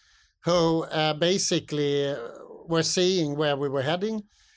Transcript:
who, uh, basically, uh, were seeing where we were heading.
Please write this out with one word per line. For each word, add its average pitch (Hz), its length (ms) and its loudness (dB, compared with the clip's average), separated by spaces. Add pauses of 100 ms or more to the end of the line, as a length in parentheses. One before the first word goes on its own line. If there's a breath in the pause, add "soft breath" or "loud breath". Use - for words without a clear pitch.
(440 soft breath)
who, 165 380 4
uh, 156 320 0
basically, 147 960 0
uh, 139 80 -4 (480)
were 165 160 2
seeing 175 520 0
where 143 220 0
we 139 140 -2
were 135 100 0
heading. 190 440 -2 (320 soft breath)